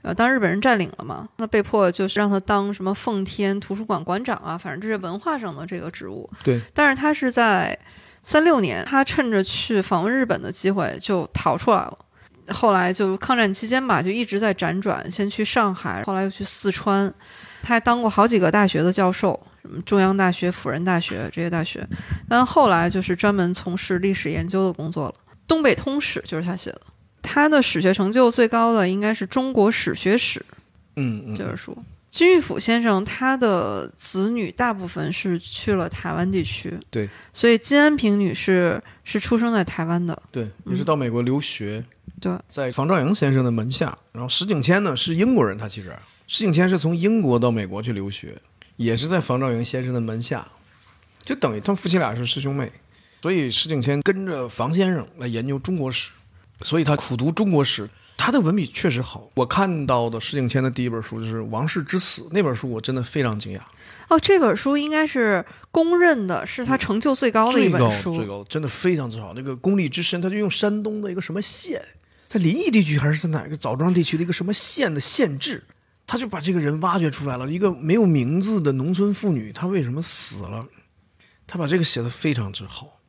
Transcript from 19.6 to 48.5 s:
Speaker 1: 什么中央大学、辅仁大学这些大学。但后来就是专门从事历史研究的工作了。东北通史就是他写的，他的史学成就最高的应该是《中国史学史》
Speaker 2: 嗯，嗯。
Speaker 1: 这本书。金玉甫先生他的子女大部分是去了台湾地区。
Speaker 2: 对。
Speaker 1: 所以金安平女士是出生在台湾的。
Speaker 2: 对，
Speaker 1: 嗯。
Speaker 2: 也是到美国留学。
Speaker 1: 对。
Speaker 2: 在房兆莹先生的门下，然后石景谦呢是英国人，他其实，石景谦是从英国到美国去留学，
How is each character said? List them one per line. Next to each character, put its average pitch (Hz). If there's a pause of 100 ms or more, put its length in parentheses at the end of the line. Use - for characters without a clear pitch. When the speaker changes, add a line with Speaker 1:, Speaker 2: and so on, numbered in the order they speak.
Speaker 1:
什 -
么 -
中 202
央 190
大 190
学、 180
辅 -
仁 156
大 180
学 117
这 165
些 170
大 165
学。 - (440)
但 247
后 269
来 170
就 190
是 180
专 202
门 180
从 185
事 185
历 190
史 156
研 165
究 190
的 180
工 156
作 151
了。 - (340)
东 320
北 277
通 277
史 -
就 -
是 170
他 175
写 -
的， - (380)
他 294
的 302
史 -
学 185
成 190
就 247
最 233
高 233
的 196
应 190
该 214
是 214
《中 262
国 220
史 -
学 202
史》 - (560)
Speaker 2:
嗯， 120
嗯。 107
Speaker 1:
这 98
本 -
书。 - (320)
金 359
玉 339
甫 -
先 233
生 208
他 262
的 175
子 190
女 214
大 240
部 185
分 160
是 180
去 -
了 170
台 156
湾 175
地 185
区。 - (180)
Speaker 2:
对。 104 (260)
Speaker 1:
所 233
以 226
金 285
安 302
平 208
女 196
士 180 (220)
是 -
出 240
生 233
在 196
台 165
湾 175
的。 170 (140)
Speaker 2:
对， 120 (200)
Speaker 1:
嗯。 -
Speaker 2:
也 127
是 -
到 160
美 127
国 120
留 131
学。 110 (340)
Speaker 1:
对。 180 (160)
Speaker 2:
在 131
房 143
兆 185
莹 160
先 139
生 131
的 120
门 117
下， - (140)
然 117
后 127
石 -
景 170
谦 180
呢 151
是 165
英 226
国 139
人， 101
他 110
其 101
实， 90 (320)
石 -
景 202
谦 175
是 185
从 160
英 208
国 123
到 120
美 110
国 98
去 117
留 101
学， - (420)